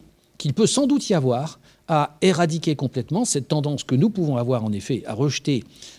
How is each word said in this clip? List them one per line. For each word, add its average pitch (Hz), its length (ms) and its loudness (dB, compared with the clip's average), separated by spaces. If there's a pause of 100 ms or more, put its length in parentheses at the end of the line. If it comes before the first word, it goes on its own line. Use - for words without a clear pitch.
(380)
qu'il 147 160 -2
peut 214 140 4
sans 285 200 2
doute 277 220 0
y 208 40 2
avoir 131 460 0 (280)
à 147 340 0
éradiquer 165 540 2
complètement 147 500 -2
cette - 240 -2
tendance 147 340 -2
que 131 120 -2
nous 175 140 4
pouvons 165 280 -2
avoir 120 260 0
en 110 80 -2
effet 101 340 -4
à 113 80 -8
rejeter 131 500 -2 (360)